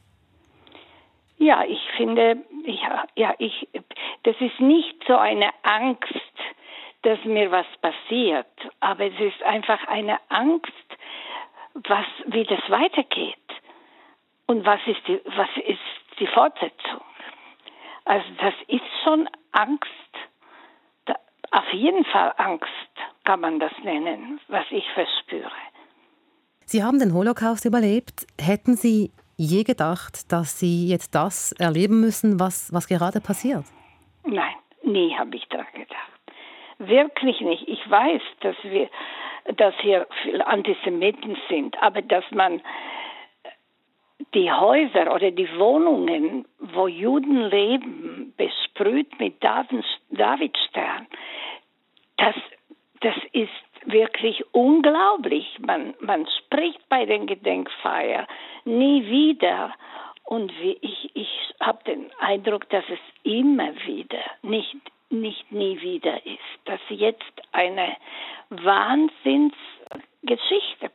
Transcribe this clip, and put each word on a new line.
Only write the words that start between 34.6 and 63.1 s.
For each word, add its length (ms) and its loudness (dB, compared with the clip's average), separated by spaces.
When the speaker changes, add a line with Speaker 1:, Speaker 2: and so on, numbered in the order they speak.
Speaker 1:
nie 320 2
habe 200 -6
ich 120 -12
daran 260 -8
gedacht. 220 -16
Wirklich 640 4
nicht. 260 -2
Ich 220 -8
weiß, 320 4
dass 200 -2
wir, 260 0
dass 260 6
hier 240 4
viele 240 -2
Antisemiten 880 0
sind, 320 -2
aber 220 2
dass 260 2
man 320 2
die 160 2
Häuser 600 4
oder 200 2
die 260 -2
Wohnungen, 880 2
wo 280 -2
Juden 640 2
leben, 880 -2
besprüht 840 -2
mit 240 -4
David-, 420 0
Davidstern, 960 -2
das, 180 2
das 140 0
ist 180 0
wirklich 640 2
unglaublich. 1120 4
Man, 340 -2
man 280 -2
spricht 440 -2
bei 160 2
den 200 0
Gedenkfeiern 1000 -4
nie 380 4
wieder. 680 2
Und 260 -4
wie 200 -2
ich, 340 -10
ich 440 -8
habe 260 -2
den 340 -8
Eindruck, 500 -2
dass 180 0
es 120 -8